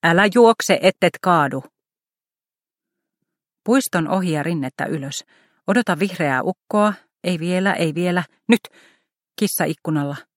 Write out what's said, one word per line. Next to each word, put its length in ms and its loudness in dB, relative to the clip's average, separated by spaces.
Älä 200 4
juokse, 460 4
ettet 400 2
kaadu. 420 0
Puiston 440 0
ohia 360 -2
rinnettä 420 -4
ylös. 380 -8
Odota 320 0
vihreää 440 0
ukkoa. 500 -2
Ei 160 -2
vielä, 340 -2
ei 220 -2
vielä. 280 -2
Nyt! 140 4
Kissa 240 -2
ikkunalla. 520 -4